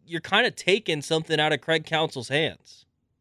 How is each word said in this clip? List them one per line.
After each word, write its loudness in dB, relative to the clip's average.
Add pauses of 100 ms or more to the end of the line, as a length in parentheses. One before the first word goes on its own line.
you're -8
kinda 2
taking 0
something 0
out 2
of 2
Craig 0
Counsell's -2
hands. -4 (360)